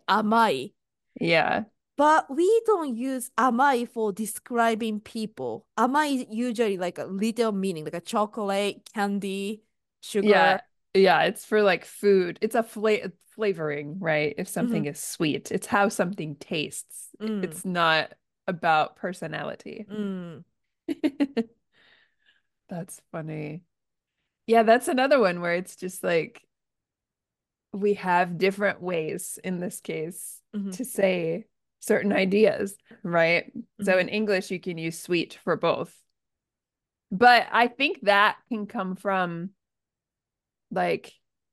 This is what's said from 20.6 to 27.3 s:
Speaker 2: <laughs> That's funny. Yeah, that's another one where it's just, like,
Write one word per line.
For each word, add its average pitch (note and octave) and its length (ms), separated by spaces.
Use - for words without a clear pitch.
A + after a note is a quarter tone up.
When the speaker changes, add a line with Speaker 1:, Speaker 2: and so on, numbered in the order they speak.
Speaker 2:
<laughs> C#4 640
That's F3 320
funny. D#3 520
Yeah, A3+ 160
that's A#3 240
another C4+ 320
one F3+ 220
where F3 140
it's F3+ 200
just, - 280
like, F3 380